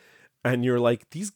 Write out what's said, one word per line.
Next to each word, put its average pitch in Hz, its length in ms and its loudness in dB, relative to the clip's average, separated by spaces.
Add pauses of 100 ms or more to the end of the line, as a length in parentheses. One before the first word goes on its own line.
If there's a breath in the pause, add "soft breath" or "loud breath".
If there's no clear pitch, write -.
(460 soft breath)
And 123 200 0
you're 123 140 2
like, 120 320 0
"These, 196 240 -10